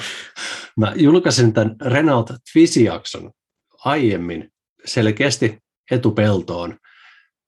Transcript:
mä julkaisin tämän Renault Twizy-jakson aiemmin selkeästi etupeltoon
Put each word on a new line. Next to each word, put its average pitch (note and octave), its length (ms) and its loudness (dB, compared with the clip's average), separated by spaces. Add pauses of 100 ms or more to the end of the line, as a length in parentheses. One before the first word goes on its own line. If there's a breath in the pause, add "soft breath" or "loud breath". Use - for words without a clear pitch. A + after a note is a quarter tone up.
(760 loud breath)
mä G#2+ 180 0
julkaisin C#3+ 580 4
tämän A2 280 0
Renault C#3 500 0 (220)
Twizy-jakson A2+ 760 2 (540)
aiemmin F#2+ 680 -2 (340)
selkeästi A2 720 0 (340)
etupeltoon G#2 840 -2 (720 soft breath)